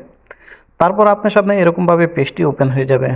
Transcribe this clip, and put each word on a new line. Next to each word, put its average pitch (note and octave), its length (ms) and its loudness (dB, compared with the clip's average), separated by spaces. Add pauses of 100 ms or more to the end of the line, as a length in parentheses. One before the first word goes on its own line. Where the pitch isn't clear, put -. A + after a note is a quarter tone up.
(800)
তারপর G3+ 260 2
আপনার G#3 280 0
সামনে G3+ 260 2
এরকমভাবে E3+ 440 2 (100)
পেজটি C#3 260 -4 (100)
ওপেন C#3 240 0
হয়ে C3+ 160 -2
যাবে। C3 240 0